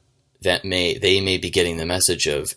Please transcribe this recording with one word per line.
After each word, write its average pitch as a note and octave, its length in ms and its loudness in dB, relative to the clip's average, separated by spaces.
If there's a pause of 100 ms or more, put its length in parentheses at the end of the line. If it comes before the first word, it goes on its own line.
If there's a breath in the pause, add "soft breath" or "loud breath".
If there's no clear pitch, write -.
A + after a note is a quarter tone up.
(400)
that F2+ 240 0
may, F2+ 360 0
they F#2+ 200 4
may F#2+ 200 0
be E2+ 100 -6
getting F2 280 0
the E2 80 -4
message F2 420 0
of D2 300 -2